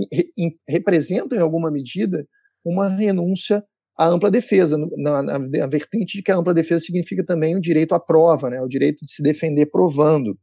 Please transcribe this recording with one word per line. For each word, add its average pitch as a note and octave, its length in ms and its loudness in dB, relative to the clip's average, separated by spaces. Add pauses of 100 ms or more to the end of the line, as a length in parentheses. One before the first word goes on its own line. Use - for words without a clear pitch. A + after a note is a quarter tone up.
(120)
re-, - 260 0
em-, E3+ 180 -2 (120)
representam, F#3 720 0
em F3+ 40 0
alguma E3 280 -2
medida, D3+ 560 -4 (380)
uma F#3 220 0
renúncia F#3+ 800 -2 (340)
à D#3+ 80 2
ampla F3 240 2
defesa, F#3 460 2
no-, D3+ 220 -4
na, C#3+ 240 0
na, C#3 160 -4
na C#3 280 -2
vertente F3 520 -4
de F#3+ 40 -10
que - 80 0
a F#3+ 60 2
ampla F3 160 0
defesa E3 320 0
significa F3 400 -4
também E3 320 0
o G3 40 -2
direito E3 340 2
à D3+ 40 2
prova, D#3 520 4
né, B2+ 100 -6
o C3 80 -4
direito C#3 360 0
de C3+ 60 -14
se - 120 -10
defender D3 440 2
provando. D3+ 760 2